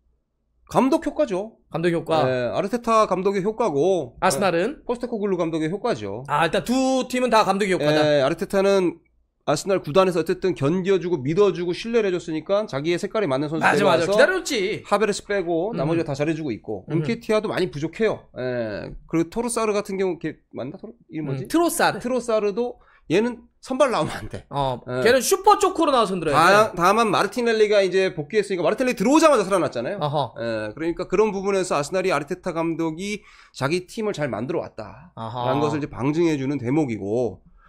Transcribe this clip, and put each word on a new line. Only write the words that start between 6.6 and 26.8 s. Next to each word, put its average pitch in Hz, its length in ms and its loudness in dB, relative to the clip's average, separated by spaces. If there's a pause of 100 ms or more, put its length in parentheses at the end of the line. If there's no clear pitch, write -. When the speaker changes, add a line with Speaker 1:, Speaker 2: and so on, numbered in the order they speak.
Speaker 2:
두 262 440 2
팀은 247 220 0
다 220 140 6
감독의 196 300 2
효과다. 151 280 2
Speaker 1:
네, 147 200 4
아르테타는 190 760 2 (480)
아스날 180 360 0
구단에서 175 380 2
어쨌든 180 340 0
견뎌주고 175 640 0
믿어주고 170 560 0
신뢰를 226 400 0
해줬으니까 175 520 -2
자기의 160 320 -2
색깔에 208 280 -2
맞는 143 240 0
선수 156 100 -4
Speaker 2:
맞아, 196 120 4 (120)
맞아. 175 220 4
Speaker 1:
데려와서 190 60 0
Speaker 2:
기다렸지. 254 760 0
Speaker 1:
하베르스 202 400 0
빼고 180 460 -2
Speaker 2:
음. - 40 -6
Speaker 1:
나머지가 165 280 0
다 143 100 -6
잘해주고 156 380 -2
있고, 101 380 -10
Speaker 2:
음. 147 80 -2
Speaker 1:
은케티아도 214 500 -2
많이 175 220 -2
부족해요. 160 560 -4 (120)
예, 113 520 -6 (160)
그리고 165 220 -2
토로사르 226 460 -2
같은 202 240 -4
경우, 185 200 -2
걔 160 180 -8 (160)
맞나? 123 260 -10
토로-, 220 160 -18 (160)
이름 151 160 -8
뭐지? 139 180 -6
Speaker 2:
음, 233 40 -14
트로사르. 294 500 0
Speaker 1:
트로사르도 233 840 -2 (300)
얘는 220 320 0 (180)
선발 262 300 2
나오면 175 260 -2
안 110 140 -10
돼. - 180 -12
Speaker 2:
어, 135 400 -2
Speaker 1:
예. 127 140 -2
Speaker 2:
걔는 247 180 6
슈퍼 381 380 4
쪼코로 339 340 2
나와서 214 220 2
흔들어야 160 200 0
Speaker 1:
다-, 190 360 6
Speaker 2:
돼. - 80 -14
Speaker 1:
다만 202 320 4